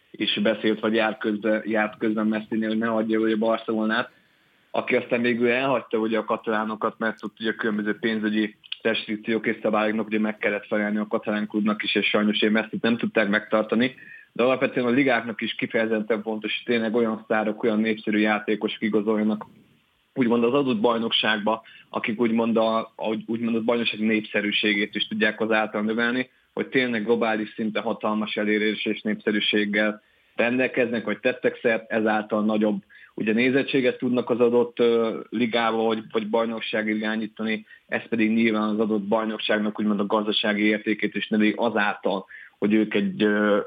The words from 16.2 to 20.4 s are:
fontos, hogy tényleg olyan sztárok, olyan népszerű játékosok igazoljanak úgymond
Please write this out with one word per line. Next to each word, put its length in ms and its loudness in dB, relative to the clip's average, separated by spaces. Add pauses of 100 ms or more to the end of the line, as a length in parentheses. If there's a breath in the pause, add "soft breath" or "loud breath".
fontos, 340 -6
hogy 180 -2
tényleg 200 -2
olyan 300 0
sztárok, 380 -2
olyan 180 2
népszerű 380 0
játékosok 640 0
igazoljanak 640 0 (680)
úgymond 300 2